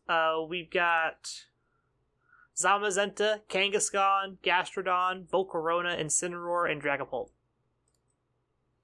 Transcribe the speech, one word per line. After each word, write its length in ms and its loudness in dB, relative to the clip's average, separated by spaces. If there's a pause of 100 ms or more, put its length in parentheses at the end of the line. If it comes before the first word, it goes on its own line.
Uh, 400 2
we've 220 -8
got 720 0 (1120)
Zamazenta, 920 2
Kangaskhan, 960 0
Gastrodon, 840 0
Volcarona, 720 0
Incineroar, 680 -2
and 120 -4
Dragapult. 480 -4 (1500)